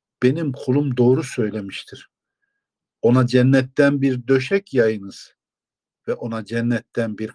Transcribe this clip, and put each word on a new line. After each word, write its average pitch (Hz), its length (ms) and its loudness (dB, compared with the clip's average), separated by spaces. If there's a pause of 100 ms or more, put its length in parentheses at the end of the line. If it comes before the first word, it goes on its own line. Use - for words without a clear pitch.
(220)
"Benim 147 300 0
kulum 131 440 -2
doğru 127 260 4
söylemiştir. 104 880 -8 (920)
Ona 127 240 4
cennetten 131 760 2
bir 127 280 -2
döşek 135 460 0
yayınız 110 600 -2 (760)
ve 117 60 -6
ona 113 300 -10
cennetten 117 760 -4
bir 110 160 -6